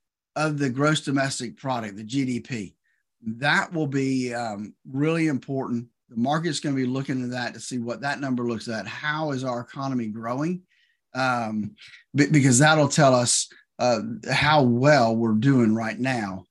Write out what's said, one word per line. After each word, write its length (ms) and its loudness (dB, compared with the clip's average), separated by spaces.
of 200 0
the 140 0
gross 320 0
domestic 560 -4
product, 380 -6
the 80 -12
G 200 -2
D 160 -4
P. 340 -10
That 520 -2
will 120 -2
be, 460 -2
um, 420 -8
really 360 0
important. 640 -4
The 80 -14
market's 440 -2
gonna 140 -4
be 120 -2
looking 360 -4
at 100 -6
that 200 -6
to 80 -18
see 180 -10
what 220 -8
that 180 -6
number 260 -4
looks 220 -4
at. 200 -8
How 460 -4
is 120 -4
our 160 -4
economy 460 -6
growing? 560 -4
Um, 640 -2
be-, 160 4
because 300 6
that'll 280 6
tell 260 6
us, 340 0
uh, 220 2
how 300 4
well 520 6
we're 180 2
doing 420 4
right 240 -4
now. 520 -4